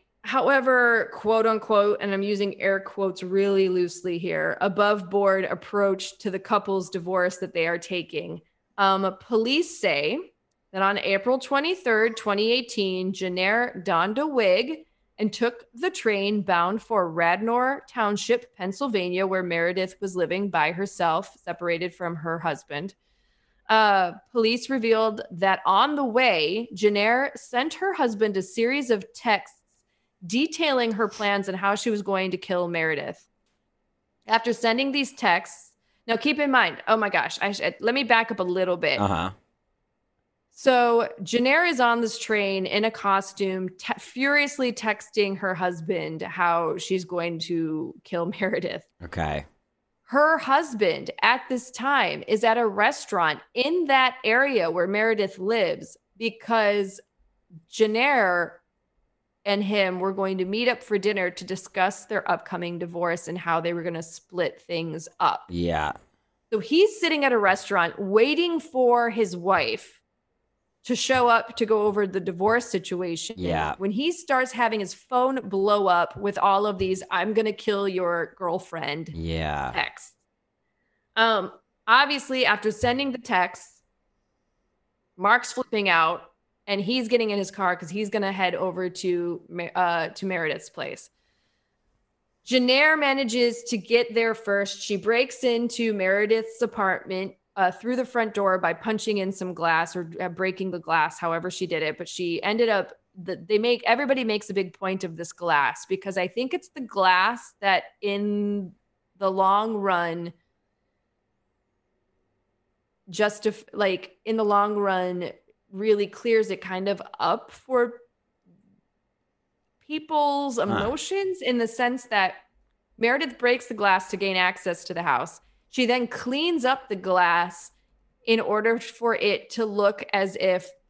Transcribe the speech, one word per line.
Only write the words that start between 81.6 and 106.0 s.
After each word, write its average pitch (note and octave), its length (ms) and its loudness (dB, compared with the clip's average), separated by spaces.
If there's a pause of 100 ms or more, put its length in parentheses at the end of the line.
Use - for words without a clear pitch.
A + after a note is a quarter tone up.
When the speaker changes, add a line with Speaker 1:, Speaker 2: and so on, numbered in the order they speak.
Speaker 1:
obviously, C4 600 2
after G#3 240 2
sending B3 420 -2
the B3 60 -8
texts, F#3 640 -2 (1400)
Mark's A3 340 2
flipping G#3 380 0
out E3 420 2 (340)
and G3+ 140 -2
he's A3+ 280 -2
getting A#3 200 2
in G3+ 100 -2
his F#3+ 120 -4
car F#3 260 0
'cause E3+ 140 -14
he's G#3 180 -4
gonna G3 240 -2
head F#3 220 0
over F3+ 340 -4
to F3 640 -4
Ma-, E3+ 240 -8
uh, E3+ 360 0
to - 140 -12
Meredith's E3+ 460 -4
place. - 400 -12 (1400)
Jennair C4 520 4
manages B3 680 0
to A#3+ 120 -4
get A#3 380 2
there A3+ 200 2
first. G3+ 460 -2
She G3+ 160 -4
breaks A#3 480 0
into A#3 480 0
Meredith's G#3 680 0
apartment, F#3+ 720 -2 (220)
uh, F#3 160 2
through B3 240 -4
the B3+ 80 -2
front A3+ 280 -2
door G3 260 2
by F3+ 140 0
punching G#3+ 460 -2
in F#3+ 140 -2
some F#3 200 -8
glass E3 440 0
or, E3+ 120 -6 (120)
uh, F#3 80 -4
breaking F#3 420 -4
the F3 80 -8
glass, E3 400 0
however E3+ 320 -4
she F3 160 -6
did D#3+ 160 -2
it. D3+ 160 -2
But E3+ 100 -10
she E3+ 360 -4
ended A3+ 240 2
up, G3 240 0 (280)
the, F3 160 -8
they G#3 220 0
make, A#3+ 260 2
everybody C4 380 2
makes G#3+ 260 -2
a F#3+ 60 -8
big F#3 180 -2
point F#3+ 300 -4
of E3 140 -8
this E3+ 160 -12
glass D3 520 0
because F#3+ 320 -6